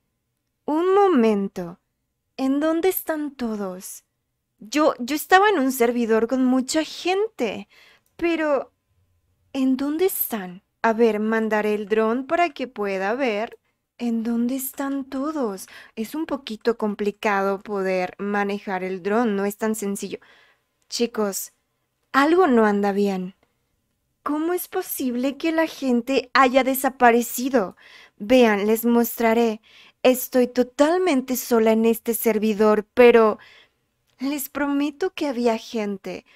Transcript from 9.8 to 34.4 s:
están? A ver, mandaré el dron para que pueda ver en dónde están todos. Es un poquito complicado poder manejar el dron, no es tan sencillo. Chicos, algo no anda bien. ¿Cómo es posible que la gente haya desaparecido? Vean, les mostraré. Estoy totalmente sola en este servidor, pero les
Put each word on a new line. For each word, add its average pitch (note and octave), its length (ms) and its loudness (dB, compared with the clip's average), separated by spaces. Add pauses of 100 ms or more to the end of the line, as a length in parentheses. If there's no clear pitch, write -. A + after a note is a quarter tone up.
están? F#3+ 580 -6 (180)
A A3+ 120 2
ver, A3 260 2
mandaré G#3+ 560 0
el G#3 140 -6
dron A3 360 0
para E4+ 260 0
que C4 160 -8
pueda G3+ 460 -4
ver A#3 460 -4 (380)
en A#3 260 -4
dónde A#3+ 320 -2
están C#4 480 -6
todos. C4+ 640 -6 (280)
Es A3 200 -8
un D#4+ 100 -4
poquito A#3 520 -4
complicado G3+ 840 -2
poder F#3+ 580 -4
manejar G3+ 640 -4
el F#3 200 -8
dron, G#3 320 0
no G3 100 -2
es G3+ 120 -6
tan A3 180 -2
sencillo. G3+ 440 -8 (680)
Chicos, A3 640 -4 (640)
algo D#4+ 340 4
no A#3 180 6
anda G3+ 280 0
bien. F#3+ 420 -2 (920)
¿Cómo D#4 240 -2
es F4+ 160 -4
posible C4+ 680 -4
que E4 160 -2
la - 140 0
gente C4 640 -2
haya C4 320 4
desaparecido? B3 1120 2 (400)
Vean, G#3+ 500 4
les A3+ 160 0
mostraré. A#3 800 2 (420)
Estoy B3+ 440 2
totalmente C4 880 0
sola A3+ 340 2
en A3 140 2
este A3+ 280 0
servidor, G#3+ 800 2
pero A#3 460 6 (800)
les C#4 300 -6